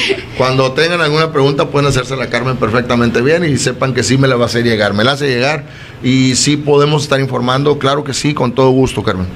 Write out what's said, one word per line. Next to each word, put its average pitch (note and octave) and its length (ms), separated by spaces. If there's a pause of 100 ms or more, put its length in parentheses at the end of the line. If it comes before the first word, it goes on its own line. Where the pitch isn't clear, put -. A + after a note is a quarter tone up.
(360)
cuando C3+ 360
tengan E3+ 280
alguna D#3 320
pregunta C#3+ 360
pueden C#3+ 200
hacérsela B2+ 360
a A2 60
Carmen A#2+ 260
perfectamente A#2 680
bien D#3+ 220
y C#3+ 120
sepan C3 380
que B2 80
sí A2+ 160
me C3+ 80
la C3 100
va A#2+ 80
a - 20
hacer A#2+ 180
llegar, G#2 300
me G#2 100
la C3 80
hace C#3 160
llegar C3+ 360 (380)
y C3 320
sí C#3+ 220
podemos D3 480
estar C3+ 160
informando, C3+ 580
claro C#3 240
que C#3 120
sí, D3 200
con B2+ 180
todo C3 180
gusto, C3 340
Carmen. F#2 320